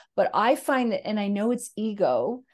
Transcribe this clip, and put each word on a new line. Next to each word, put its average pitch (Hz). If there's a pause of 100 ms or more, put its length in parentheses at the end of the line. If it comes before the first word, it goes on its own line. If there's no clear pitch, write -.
(140)
but 185
I 233
find 254
that, -
and 214
I 202
know 202
it's 247
ego 202